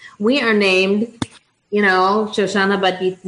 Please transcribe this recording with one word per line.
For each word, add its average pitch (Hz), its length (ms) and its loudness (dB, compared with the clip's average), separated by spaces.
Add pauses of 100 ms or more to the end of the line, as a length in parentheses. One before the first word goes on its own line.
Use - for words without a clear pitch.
(200)
We 247 220 2
are 226 120 0
named, 196 720 0 (440)
you 208 120 0
know, 196 500 2
Shoshana 196 480 0
bat, 185 200 -2 (280)